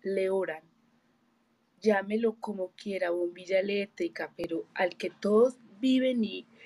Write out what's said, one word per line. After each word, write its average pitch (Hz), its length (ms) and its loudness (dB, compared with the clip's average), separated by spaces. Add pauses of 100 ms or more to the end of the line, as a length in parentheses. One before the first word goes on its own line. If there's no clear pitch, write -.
le 190 300 0
oran. 165 320 -2 (1160)
Llámelo 214 580 2
como 190 320 -6
quiera, 185 400 -4
bombilla 175 480 -2
eléctrica, 196 760 -4
pero 165 380 -6
al 175 240 0
que 180 140 -6
todos 220 460 4 (220)
viven 254 460 2
y 185 200 -8 (200)